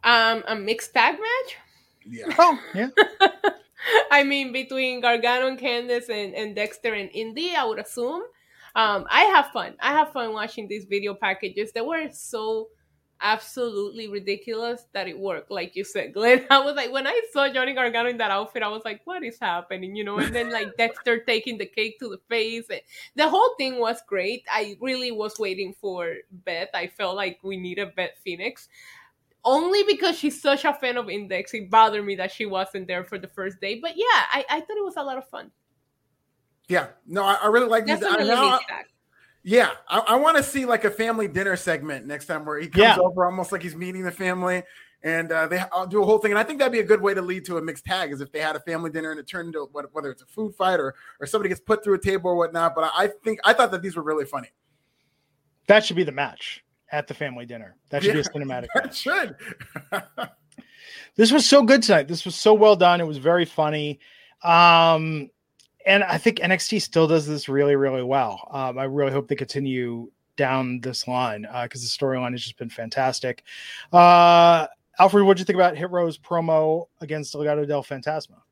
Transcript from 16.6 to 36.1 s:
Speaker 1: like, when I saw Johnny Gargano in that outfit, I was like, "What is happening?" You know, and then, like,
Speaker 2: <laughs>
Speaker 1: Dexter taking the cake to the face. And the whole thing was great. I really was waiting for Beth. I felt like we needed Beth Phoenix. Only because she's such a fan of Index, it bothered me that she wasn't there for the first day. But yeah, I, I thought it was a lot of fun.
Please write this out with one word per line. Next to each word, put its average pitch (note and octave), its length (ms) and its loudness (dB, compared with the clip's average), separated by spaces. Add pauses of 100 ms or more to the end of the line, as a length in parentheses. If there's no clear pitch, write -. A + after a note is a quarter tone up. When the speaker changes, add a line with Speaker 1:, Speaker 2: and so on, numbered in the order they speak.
Speaker 1:
like, B3 160 -4
when C4+ 160 -4
I A#4 120 0 (140)
saw C#4 160 2
Johnny B3+ 240 -2
Gargano A#3+ 360 -2
in A#3+ 80 -6
that A3 140 -2
outfit, G#3+ 320 -6
I G#3+ 40 -4
was A3 180 -8
like, G#3+ 200 -12
"What F4+ 180 -10
is A#3 180 -12
happening?" F#3 540 -8
You G#3+ 80 -8
know, G#3 160 -6
and C#4 140 -4
then, A#3+ 180 -4
like, G#3+ 220 -6
Speaker 2:
<laughs> - 40 -18
Speaker 1:
Dexter A#3 460 -2
taking A3+ 340 -4
the G3+ 80 -8
cake A3 340 -8
to B3+ 100 -12
the F#3+ 100 -14 (100)
face. A3+ 400 -4
And - 120 -10 (340)
the D4+ 120 2
whole G#4+ 300 2
thing C4 220 -4
was A3+ 280 -2
great. G3+ 440 -4
I G#3 280 -4
really B3+ 320 -4
was G#3+ 280 -8
waiting G3 420 -6
for F3+ 320 -6 (180)
Beth. F3+ 420 -8
I F3+ 140 -6
felt F#3 280 -6
like F#3+ 280 -6
we F#3+ 140 -8
needed F3+ 380 -10
Beth F#3 160 -6 (120)
Phoenix. F#3+ 460 -10 (760)
Only E4 380 2
because G4 360 0
she's D4 220 -4
such C#4 240 0
a D4 80 2
fan B3 240 -4
of A3 120 -8
Index, F#3+ 440 -8
it G#3+ 180 -10
bothered G#3+ 340 6
me G3 100 -6
that F#3 160 -6
she - 140 -8
wasn't F#3+ 400 -6
there F3+ 200 -8
for G3 120 -12
the F#3 120 -14
first F#3+ 320 -10
day. G#3 180 -8
But E4 160 -10
yeah, F#4 80 -4 (260)
I, C#4 200 -4
I D4+ 100 -2
thought F#4 180 -12
it G#4 60 -4
was F#4 140 -8
a D4 60 -6
lot C4 140 -8
of C4+ 120 -14
fun. - 220 -18 (1160)